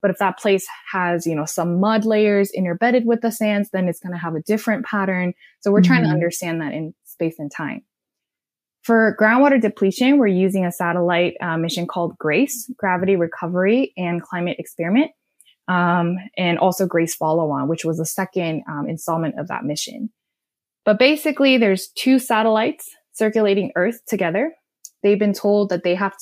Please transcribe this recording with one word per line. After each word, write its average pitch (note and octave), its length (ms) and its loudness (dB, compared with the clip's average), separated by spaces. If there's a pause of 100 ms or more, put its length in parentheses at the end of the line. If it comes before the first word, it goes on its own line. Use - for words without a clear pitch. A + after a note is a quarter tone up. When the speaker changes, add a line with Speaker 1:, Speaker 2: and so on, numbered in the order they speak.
Speaker 1:
But G3+ 80 2
if F#3+ 80 -4
that F#3+ 200 -2
place G3 280 0 (260)
has, F3 340 -2
you E3 80 0
know, D3+ 120 -4
some F3 340 -2
mud G#3+ 240 2
layers G#3 500 2
interbedded A#3 520 0
with A#3 160 0
the A3 100 -2
sands, G#3 400 -2
then F#3 160 0
it's E3 120 -4
gonna F3 180 -10
have E3 160 -6
a D#3 80 -4
different G#3+ 420 -2
pattern. F#3 480 -2 (280)
So G3+ 120 0
we're G3+ 80 6
trying F3 220 4
to D#3+ 60 2
Speaker 2:
Mm-hmm. D#3 60 0
Speaker 1:
understand E3 460 -2
that D3+ 140 -6
in D#3+ 200 -8 (120)
space E3 320 -6
and D3 120 -10
time. - 340 -10 (960)
For A3 360 2
groundwater B3+ 420 4
depletion, A3 580 2
we're A#3 100 4
using F#3 360 2
a F3 60 -2
satellite, F3 680 0
uh, E3 160 -4
mission E3+ 320 -2
called E3+ 300 -4
grace, F3+ 580 -2
Gravity F#3 400 0
Recovery F3+ 800 0
and F3 260 -4
Climate F3 380 -6
Experiment, G#3 500 -2 (560)
um, F3 520 0 (180)
and F3 220 0
also F#3 280 2
grace E3 300 -2
Follow-On, D#3 500 0
which D#3+ 180 -4
was E3 140 -2
the D#3+ 80 -4
second, F3 600 -4
um, D3 200 -8
installment E3 520 -4
of F3+ 80 -10
that - 160 -8
mission. - 460 -8 (720)
But G#3 160 2
basically, C#4 580 4
there's G3 380 2
two C4 240 4
satellites A3+ 680 0 (240)
circulating G#3+ 640 0
Earth G3+ 320 0
together. G3 480 -2 (480)
They've G3+ 160 4
been G#3 140 2
told G3+ 380 2
that F3+ 120 -2
they F3+ 140 0
have F#3+ 260 -4